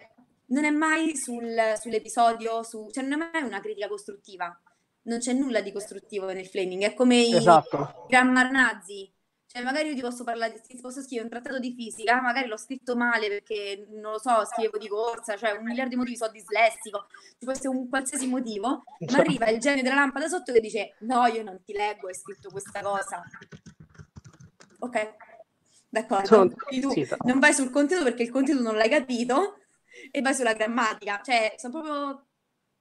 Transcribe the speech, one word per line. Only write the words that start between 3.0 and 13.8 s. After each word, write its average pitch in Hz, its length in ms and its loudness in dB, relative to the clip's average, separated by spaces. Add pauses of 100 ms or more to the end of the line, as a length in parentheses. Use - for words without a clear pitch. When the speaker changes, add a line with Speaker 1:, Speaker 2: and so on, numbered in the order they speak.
Speaker 1:
non 294 180 -2
è 330 120 -6
mai 320 100 -2
una 202 160 -6
critica 208 280 -6
costruttiva, 196 680 -10 (460)
non 233 160 -4
c'è 247 140 -2
nulla 254 280 0
di 190 120 -6
costruttivo 196 580 -8
nel 190 160 -8
flaming, 185 360 -2
è 208 100 2
come 247 240 6
i 175 440 8
Speaker 2:
Esatto. - 180 -2 (260)
Speaker 1:
grammar 254 460 4
nazi, 208 600 0 (360)
cioè 247 160 -10
magari 302 260 -2
io 294 60 -4
ti 254 60 -6
posso 247 220 -6
parlare, 226 380 -6
ti 254 180 -20
posso 254 220 -12
scrivere 269 260 -8
un - 40 -14
trattato 247 280 -8
di 247 140 -6
fisica, 226 480 0
magari 247 260 0
l'ho 214 100 -6
scritto 254 380 -6
male 233 320 0
perché, 202 600 -6